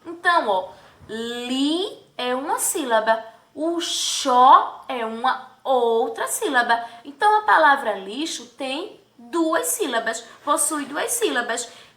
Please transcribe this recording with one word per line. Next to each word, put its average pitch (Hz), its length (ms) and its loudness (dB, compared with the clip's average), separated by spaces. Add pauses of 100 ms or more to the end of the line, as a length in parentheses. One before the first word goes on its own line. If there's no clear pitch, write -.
Então, 339 440 0
ó, 185 200 0 (400)
li 247 880 -4 (180)
é 247 180 -4
uma 311 240 -2
sílaba, 226 640 0 (320)
o 339 260 -4
xó - 1080 4
é 247 160 -6
uma 226 460 -4 (120)
outra 240 640 0
sílaba. 240 580 0 (200)
Então, 415 360 2
a - 20 -6
palavra 285 520 4
lixo 220 520 -8 (100)
tem 277 440 -8 (160)
duas 320 500 -2
sílabas, 226 580 -4 (200)
possui 294 400 0
duas 294 280 -6
sílabas. 247 560 -2 (280)